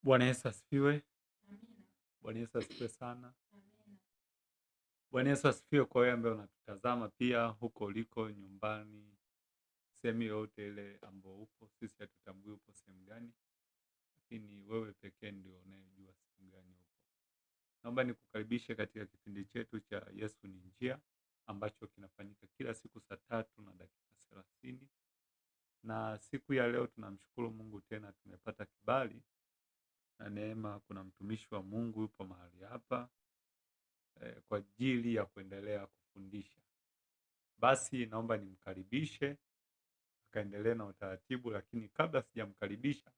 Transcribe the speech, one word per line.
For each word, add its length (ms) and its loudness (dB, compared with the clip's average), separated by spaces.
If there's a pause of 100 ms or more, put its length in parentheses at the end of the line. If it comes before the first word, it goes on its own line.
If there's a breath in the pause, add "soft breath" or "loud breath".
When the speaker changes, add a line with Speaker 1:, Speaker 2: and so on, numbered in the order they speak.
Speaker 1:
Bwana 220 10
Yesu 220 4
asifiwe. 560 4 (460)
Speaker 2:
Amina. 340 -20 (380)
Speaker 1:
Bwana 180 -4
Yesu 180 -2
asifiwe 320 -2
sana. 440 -10 (200)
Speaker 2:
Amina. 460 -20 (1120)
Speaker 1:
Bwana 180 6
Yesu 180 6
asifiwe 380 6
kwa 160 6
wewe 120 8
ambaye 220 2
unatutazama 760 -2
pia 360 4
huko 400 -4
uliko 440 -2
nyumbani, 880 -8 (840)
sehemu 200 2
yoyote 460 -4
ile 340 -12
ambayo 340 -18
upo, 320 -20
sisi 320 -12
hatutambui 540 -14
upo 200 -20
sehemu 320 -20
gani, 280 -14 (840)
lakini 480 -14
wewe 300 -2
pekee 380 -12
ndio 280 -16
unayejua 540 -20
sehemu 380 -20
gani 220 -20
upo. 120 -20 (960)
Naomba 200 2
nikukaribishe 720 -2
katika 300 -4
kipindi 400 -12
chetu 340 -6
cha 340 -8
Yesu 340 -8
ni 140 -16
Njia, 380 -6 (480)
ambacho 400 -6
kinafanyika 600 -18
kila 260 -6
siku 260 -14
saa 180 -14
tatu 440 -6
na 120 -20
dakika 420 -20 (140)
thelathini. 580 -18 (960)
Na 340 -4
siku 360 -2
ya 140 8
leo 200 4
tunamshukuru 640 -6
Mungu 300 -10
tena 300 -10
tumepata 540 -12
kibali 580 0 (960)
na 100 -8
neema, 500 -4
kuna 240 -10
mtumishi 520 -8
wa 80 -4
Mungu 380 -2
yupo 240 -4
mahali 380 -16
hapa, 460 -4 (1120)
eh, 260 -14
kwa 100 0
ajili 580 2
ya 100 4
kuendelea 600 -6
kufundisha. 760 -14 (960)
Basi 480 6
naomba 320 0
nimkaribishe, 1000 -4 (920)
akaendelee 440 0
na 120 -4
utaratibu, 640 -6
lakini 380 -6
kabla 320 0
sijamkaribisha 960 -4